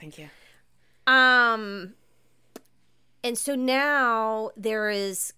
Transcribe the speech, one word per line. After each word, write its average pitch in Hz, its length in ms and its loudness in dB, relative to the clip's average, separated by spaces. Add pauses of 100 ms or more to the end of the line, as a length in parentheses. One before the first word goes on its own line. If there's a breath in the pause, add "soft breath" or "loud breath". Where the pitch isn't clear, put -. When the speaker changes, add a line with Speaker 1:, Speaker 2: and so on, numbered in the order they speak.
Speaker 1:
Thank 156 160 -18
you. 151 120 -18 (800 soft breath)
Speaker 2:
Um, 233 840 2 (1300)
and 240 140 -6
so 285 180 -4
now 254 1000 0
there 214 320 -2
is 196 480 -4